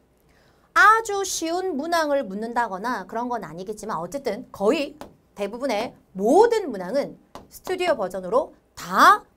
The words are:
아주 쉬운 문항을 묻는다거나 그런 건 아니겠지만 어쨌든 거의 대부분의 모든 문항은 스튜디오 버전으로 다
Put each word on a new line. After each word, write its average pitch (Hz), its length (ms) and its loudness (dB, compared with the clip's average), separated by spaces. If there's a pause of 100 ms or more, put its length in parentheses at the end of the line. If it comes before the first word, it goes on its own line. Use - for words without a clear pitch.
(760)
아주 403 500 4
쉬운 349 520 -4
문항을 294 480 0
묻는다거나 214 840 -6
그런 226 220 -6
건 226 160 -2
아니겠지만 190 540 -10
어쨌든 233 520 -6
거의 262 480 0 (380)
대부분의 233 580 -6 (180)
모든 359 580 4
문항은 190 480 -6 (300)
스튜디오 359 480 -2
버전으로 190 580 -2 (200)
다 277 500 4 (120)